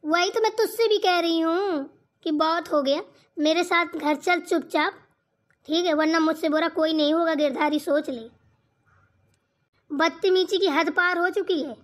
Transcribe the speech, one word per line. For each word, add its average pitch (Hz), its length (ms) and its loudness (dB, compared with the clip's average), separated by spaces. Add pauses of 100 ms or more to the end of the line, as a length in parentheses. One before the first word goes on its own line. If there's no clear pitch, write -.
वही 339 260 2
तो 427 120 -2
मैं 440 100 2
तुझसे 453 360 0
भी 427 100 2
कह 370 220 2
रही 330 200 0
हूँ 330 440 0 (420)
कि 330 80 -4
बहुत 320 380 0
हो 302 100 2
गया। 277 200 0 (360)
मेरे 320 260 2
साथ 339 320 0
घर 302 200 0
चल 349 240 0
चुपचाप, 330 540 -2 (760)
ठीक 330 180 0
है, 339 80 2
वरना 311 260 2
मुझसे 320 300 0
बुरा 311 200 0
कोई 320 240 0
नहीं 302 200 2
होगा। 330 220 2
गिरधारी, 294 440 0
सोच 294 300 -2
ले, 233 200 -10 (1600)
बदतमीजी 339 680 2
की 381 120 2
हद 311 200 0
पार 359 280 0
हो 349 120 0
चुकी 370 340 -2
है। 269 200 -8